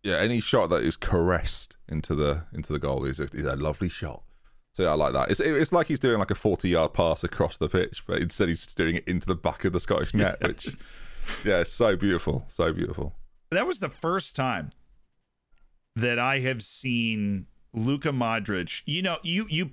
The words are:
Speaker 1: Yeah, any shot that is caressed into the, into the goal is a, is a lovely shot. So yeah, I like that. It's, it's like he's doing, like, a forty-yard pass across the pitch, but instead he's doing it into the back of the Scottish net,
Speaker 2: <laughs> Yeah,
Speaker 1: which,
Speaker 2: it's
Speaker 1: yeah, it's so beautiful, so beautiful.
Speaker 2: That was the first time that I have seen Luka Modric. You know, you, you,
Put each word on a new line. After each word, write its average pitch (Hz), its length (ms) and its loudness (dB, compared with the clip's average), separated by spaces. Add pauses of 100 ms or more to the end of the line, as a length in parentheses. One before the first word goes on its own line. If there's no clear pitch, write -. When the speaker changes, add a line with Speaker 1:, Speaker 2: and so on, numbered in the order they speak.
Speaker 1:
Yeah, 92 140 0
any 113 220 2
shot 104 320 2
that 73 120 4
is 80 140 2
caressed - 760 0 (120)
into 76 280 -2
the, 73 380 0
into 73 200 -8
the 73 60 -2
goal 69 260 -2
is 67 140 -4
a, 73 60 -2
is 73 200 -6
a 67 100 -2
lovely 78 340 -2
shot. - 340 -8 (500)
So 95 100 0
yeah, 80 80 6
I - 20 6
like 73 200 4
that. 67 180 2
It's, - 80 2
it's 151 340 2
like 170 140 4
he's 143 120 0
doing, 120 200 4
like, 95 120 0
a 92 40 2
forty-yard 87 580 2
pass 82 300 2
across - 340 -2
the 78 100 0
pitch, - 380 -2
but - 160 -2
instead 87 260 0
he's 85 200 -2
doing 82 300 0
it - 100 -6
into 90 180 -2
the 92 100 0
back - 300 -4
of 90 80 2
the 87 60 0
Scottish - 340 0
net, 104 240 2
Speaker 2:
<laughs> - 40 -6
Yeah, - 60 0
Speaker 1:
which, - 200 -6
Speaker 2:
it's - 320 -12 (440)
Speaker 1:
yeah, 95 180 4
it's - 120 -2
so 107 220 4
beautiful, 85 520 0
so 82 240 0
beautiful. 78 440 -4 (340)
Speaker 2:
That 196 160 2
was 330 140 -4
the 170 100 -4
first 170 460 -4
time 110 340 -2 (1300)
that 120 240 0
I 131 200 2
have 127 240 -2
seen 110 840 -2 (260)
Luka 139 360 0
Modric. 110 760 -2
You 160 160 -2
know, 175 220 -2
you, 190 260 -2
you, 151 240 -2